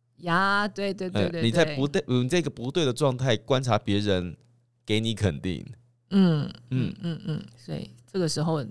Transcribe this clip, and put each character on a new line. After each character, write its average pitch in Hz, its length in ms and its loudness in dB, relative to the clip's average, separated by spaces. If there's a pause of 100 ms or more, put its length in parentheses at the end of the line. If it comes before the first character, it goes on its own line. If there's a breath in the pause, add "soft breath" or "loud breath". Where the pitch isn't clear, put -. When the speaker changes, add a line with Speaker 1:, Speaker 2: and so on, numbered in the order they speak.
(160)
Speaker 1:
是。 160 100 -16
呀， 196 420 2
对， 196 260 -4
对， 185 160 -6
对， 202 140 0
Speaker 2:
呃， - 60 0
Speaker 1:
对， 165 120 -4
Speaker 2:
你 113 80 2
在 156 240 2
不 135 140 0
对， 143 140 -2
Speaker 1:
对。 123 200 0
Speaker 2:
你 127 60 0
这 175 120 2
个 147 80 0
不 120 220 -8
对 165 140 0
的 127 80 2
状 131 240 2
态 123 200 2
观 131 240 0
察 123 160 2
别 101 220 0
人 92 380 0 (500)
给 110 140 2
你 113 120 0
肯 92 280 0
定。 80 260 -6 (440)
Speaker 1:
嗯， 170 380 4 (220)
Speaker 2:
嗯。 - 240 -2
Speaker 1:
嗯， - 60 -18
嗯， 170 240 -6
嗯， - 220 -6 (100)
所 - 180 -14
以 - 160 -10 (160)
这 - 100 -10
个 170 120 2
时 151 120 -2
候 160 300 0